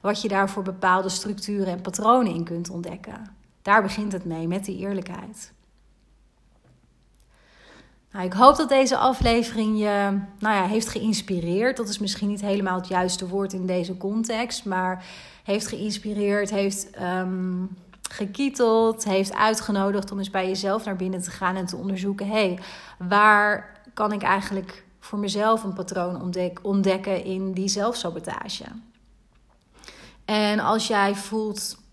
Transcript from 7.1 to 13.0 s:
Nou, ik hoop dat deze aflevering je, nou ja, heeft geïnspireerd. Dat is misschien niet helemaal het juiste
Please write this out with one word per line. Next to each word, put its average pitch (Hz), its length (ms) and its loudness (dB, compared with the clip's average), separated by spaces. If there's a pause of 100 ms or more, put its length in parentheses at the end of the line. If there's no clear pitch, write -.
Nou, 190 120 -6
ik 185 80 -2
hoop 254 240 10
dat 302 120 0
deze 269 280 6
aflevering 233 840 2
je, 202 420 2 (180)
nou 214 180 2
ja, 185 100 2
heeft 220 220 0
geïnspireerd. 202 880 0
Dat 226 120 -4
is 208 100 -6
misschien 202 300 -2
niet 202 120 -4
helemaal 196 360 0
het 180 120 -6
juiste 180 400 0